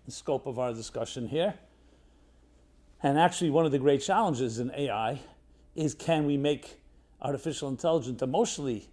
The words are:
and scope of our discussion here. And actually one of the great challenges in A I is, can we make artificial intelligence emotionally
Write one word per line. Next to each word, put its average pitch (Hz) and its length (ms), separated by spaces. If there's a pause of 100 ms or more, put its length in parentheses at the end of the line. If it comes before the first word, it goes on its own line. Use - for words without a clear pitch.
and 117 80
scope 139 320
of 123 140
our 123 120
discussion 113 560
here. 165 280 (1500)
And 139 160
actually 175 320
one 160 160
of 151 60
the 139 80
great 139 200
challenges 139 600
in 123 160
A 139 160
I 113 300 (520)
is, 151 220
can 156 320
we 143 100
make 147 420 (400)
artificial 143 480
intelligence 131 540
emotionally 131 720